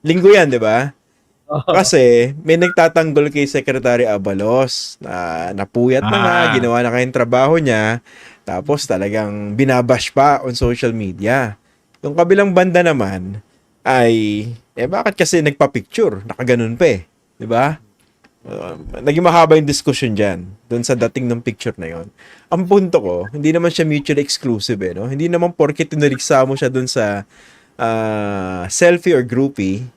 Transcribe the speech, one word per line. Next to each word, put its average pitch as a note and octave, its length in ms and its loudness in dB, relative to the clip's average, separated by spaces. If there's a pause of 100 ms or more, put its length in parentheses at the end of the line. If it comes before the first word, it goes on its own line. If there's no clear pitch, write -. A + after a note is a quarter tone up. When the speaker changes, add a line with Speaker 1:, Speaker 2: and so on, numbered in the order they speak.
Speaker 1:
linggo F3 280 2
yan, F#3+ 200 8
di B2+ 80 0
ba? A#2 340 0 (540)
Speaker 2:
Oo. D3 260 -6
Speaker 1:
Kasi C3 680 4
may D#3+ 180 2
nagtatanggol E3 720 2
kay C#3+ 160 -2
Secretary B2+ 600 0
Abalos G#2+ 920 -2
na - 140 -12 (400)
napuyat B2 500 0
na A2 160 0
nga, A#2 240 2
Speaker 3:
Ah. A#2 80 2
Speaker 1:
ginawa A#2+ 300 0
na A#2+ 80 0
kayong B2 260 -2
trabaho B2+ 420 2
niya, A#2 440 0 (420)
tapos C#3 400 -4
talagang G#2 680 -4
binabash B2+ 560 2
pa C#3 320 2
on B2+ 120 -8
social A#2+ 380 -2
media. G#2+ 640 -4 (460)
Yung C#3+ 140 -8
kabilang F#3+ 360 2
banda F3+ 300 4
naman G2+ 580 -2 (420)
ay, A2+ 640 2 (280)
eh, A#2+ 140 -6
bakit F#3+ 280 -2
kasi E3 260 0
nagpa-picture? C#3+ 800 -2
Nakaganon A#2 520 -2
pa E3+ 160 2
eh, G2 100 -2 (340)
di - 100 -14
ba? B2+ 320 0 (640)
Uh, F2 340 -14 (240)
naging D3 240 0
mahaba E3 320 6
yung D#3 120 4
discussion C#3 440 -2
dyan, G2 320 -2 (220)
dun A#2+ 160 -4
sa B2+ 140 0
dating A#2+ 320 -2
ng A#2+ 120 -2
picture A#2 380 -8
na E2 140 -12
yon. E2+ 160 -12 (420)
Ang F3 160 -2
punto F#3 320 2
ko, G2 180 2 (140)
hindi D3 220 -2
naman E3+ 180 2
siya E3 140 -2
mutually D3 380 0
exclusive A#2 580 -4
eh, F#2 140 -6
no? F#2+ 140 -8
Hindi C#3 200 -4
naman F3 240 0
porke D3+ 320 0
tinuriksa D3 640 2
mo C3+ 100 -2
siya C3+ 140 -2
dun B2+ 180 -2
sa, G#2 380 -4 (500)
ah, G#2 920 -4
selfie F3 460 2
or C3 100 2
groupie A#2+ 600 -2 (140)